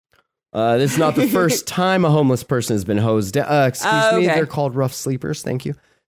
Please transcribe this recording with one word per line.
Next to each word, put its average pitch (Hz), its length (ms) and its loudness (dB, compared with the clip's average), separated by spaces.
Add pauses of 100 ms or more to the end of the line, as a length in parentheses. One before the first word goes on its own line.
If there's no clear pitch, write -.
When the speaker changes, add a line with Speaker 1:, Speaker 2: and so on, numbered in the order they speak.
(540)
Speaker 1:
Uh, 117 240 2
this 135 160 0
is - 40 -2
not 156 180 2
the - 120 2
Speaker 2:
<laughs> - 20 -2
Speaker 1:
first 175 380 0
time 185 380 0
a 151 40 2
homeless 139 340 2
person 120 320 -2
has 95 100 -2
been 104 120 0
hosed 107 360 0
down. 139 160 0
Uh, 143 180 2
excuse 147 260 -2
Speaker 2:
Oh, 220 260 2
Speaker 1:
me, 180 60 2
Speaker 2:
okay. 160 100 2
Speaker 1:
they're 160 100 2
called 139 300 -4
rough 131 180 0
sleepers. 139 480 -6
Thank - 240 -6
you. 143 80 -6 (340)